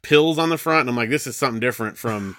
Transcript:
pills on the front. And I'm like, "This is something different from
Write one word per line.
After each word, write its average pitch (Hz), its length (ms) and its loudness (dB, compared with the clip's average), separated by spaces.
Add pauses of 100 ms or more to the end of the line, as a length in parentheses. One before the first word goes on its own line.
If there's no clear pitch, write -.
pills 151 360 4
on 165 100 2
the 165 80 0
front. 160 240 0
And 127 100 -2
I'm 120 60 -2
like, 117 140 -2
"This 147 160 -2
is 120 100 -8
something 117 240 -2
different 113 380 -2
from 101 400 -6